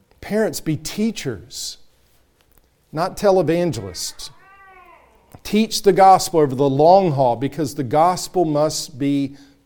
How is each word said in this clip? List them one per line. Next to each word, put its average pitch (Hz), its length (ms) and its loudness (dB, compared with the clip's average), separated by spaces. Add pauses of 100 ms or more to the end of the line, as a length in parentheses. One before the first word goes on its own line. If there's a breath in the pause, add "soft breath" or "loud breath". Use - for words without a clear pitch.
(220)
Parents, 202 380 -4
be 156 180 -4
teachers, 151 1000 -8 (1120)
not 180 260 -4
televangelists. 170 1120 0 (1120)
Teach - 400 -2
the 196 100 4
gospel 185 460 6
over 135 160 2
the 139 140 2
long 165 420 4
haul, 131 240 0
because 135 400 -6
the 151 80 -6
gospel 165 640 0
must 151 520 -4
be 139 400 -4 (280 loud breath)